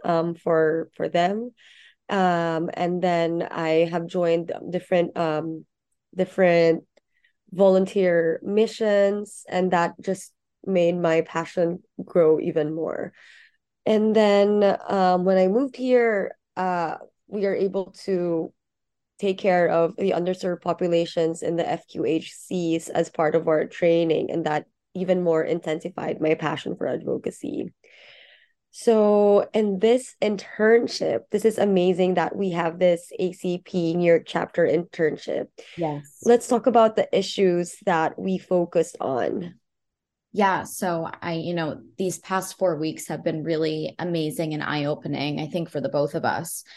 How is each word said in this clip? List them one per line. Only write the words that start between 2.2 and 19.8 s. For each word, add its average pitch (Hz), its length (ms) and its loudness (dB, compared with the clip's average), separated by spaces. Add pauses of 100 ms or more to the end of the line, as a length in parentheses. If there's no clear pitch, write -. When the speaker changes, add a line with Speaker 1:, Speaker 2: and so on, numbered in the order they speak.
Speaker 1:
and 175 260 -2
then 170 500 0
I 160 400 2
have 170 180 -4
joined 170 440 0 (160)
different, 175 480 -2
um, 160 480 -4 (500)
different 170 680 2 (680)
volunteer 185 920 4
missions, 208 1040 0
and 180 220 0
that 175 300 2
just - 320 -6 (340)
made 175 280 2
my 165 280 2
passion 165 600 -4 (220)
grow 156 340 4
even 160 360 -2
more. - 400 -6 (720)
And 214 280 2
then, 202 600 4 (120)
um, 180 360 2
when 190 140 4
I 185 100 4
moved 254 260 0
here, 240 640 0 (180)
uh, 180 420 -2 (320)
we 202 180 -2
are 190 80 0
able 190 380 -2 (120)
to 175 480 -2 (640)
take 190 200 -2
care 180 300 2
of 165 280 2